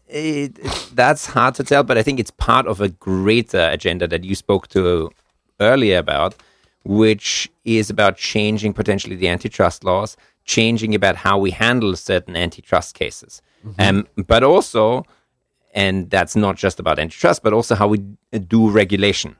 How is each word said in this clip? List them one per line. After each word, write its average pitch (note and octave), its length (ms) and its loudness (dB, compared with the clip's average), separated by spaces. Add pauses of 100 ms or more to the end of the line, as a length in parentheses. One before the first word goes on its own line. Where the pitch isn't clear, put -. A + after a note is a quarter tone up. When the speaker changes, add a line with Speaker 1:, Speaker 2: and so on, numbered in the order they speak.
Speaker 1:
It, D3 520 -6
it, - 340 -10
that's B2+ 340 2
hard B2 280 0
to C3+ 80 -6
tell, C#3+ 200 2
but A#2 140 0
I A2 60 2
think C3+ 160 -2
it's G#2+ 120 -4
part - 360 0
of G2+ 140 -4
a G2+ 80 0
greater F#2+ 800 0
agenda F2 380 -2
that E2+ 140 -6
you F#2+ 120 -6
spoke - 340 -2
to F2 400 0 (500)
earlier G#2+ 380 2
about, D#2 380 -2 (480)
which G#2+ 640 0 (160)
is A2 240 0
about G2 280 2
changing G#2+ 560 -2
potentially G2+ 420 -4
the F2+ 140 -2
antitrust F2 540 -2
laws, F#2+ 340 -4 (280)
changing A2+ 480 0
about G2 220 2
how G2 240 0
we G2 120 -2
handle A2 440 0
certain F2+ 400 -4
antitrust E2+ 580 -2
cases. - 480 -12 (240)
Speaker 2:
Mm-hmm. G2 160 -2
Speaker 1:
Um, G2 260 4 (200)
but A#2 160 4
also, C3 640 2 (680)
and F#2+ 360 0
that's F#2 260 0
not G2+ 220 0
just F#2+ 240 -2
about D#2+ 180 0
antitrust, E2+ 440 -2
but G#2+ 100 2
also A#2 220 0
how G2+ 120 2
we G#2 120 2
d-, G2+ 400 -12
do A2 300 2
regulation. G2+ 720 0